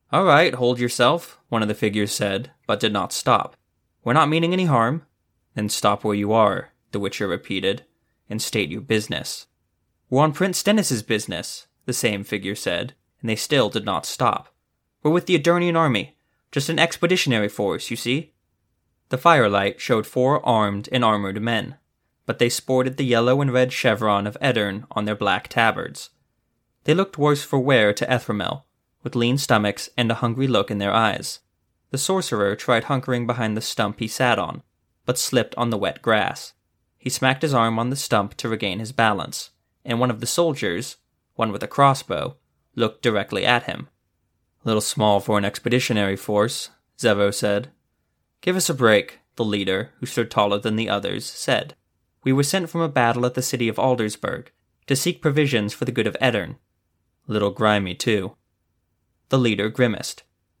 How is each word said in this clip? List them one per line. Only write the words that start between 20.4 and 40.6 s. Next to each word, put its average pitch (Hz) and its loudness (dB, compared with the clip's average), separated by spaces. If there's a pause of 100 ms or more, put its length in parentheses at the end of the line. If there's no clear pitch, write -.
armed 104 0
and 123 0
armored 104 0
men, 113 -4 (480)
but - -4
they 120 2
sported 131 -2
the 139 -2
yellow 123 4
and 135 0
red 127 2
chevron 104 2
of 104 -8
Edern 110 0
on 104 -2
their 104 -2
black 98 -2
tabards. - -2 (760)
They 151 4
looked 190 -2
worse 143 2
for - 0
wear 123 4
to - -4
Ethramel, 113 -2 (380)
with 131 -6
lean 120 2
stomachs 107 0
and 120 0
a 113 0
hungry 123 0
look 107 2
in 104 -2
their 101 0
eyes. 110 0 (500)
The 139 -4
sorcerer 110 0
tried 113 0
hunkering 127 -2
behind 117 -2
the 110 -6
stump - -4
he 110 -4
sat 120 0
on, 80 -6 (420)
but 131 0
slipped - 0
on 120 0
the 110 -2
wet 98 -4
grass. 107 -2 (440)
He - -8
smacked 135 0
his 151 0
arm 113 2
on 120 -2
the 135 -4
stump 104 -2
to - -6
regain 104 -4
his 113 -10
balance, 104 0 (340)
and 117 -2
one 123 2
of 113 -6
the 120 -6
soldiers, 135 -2 (380)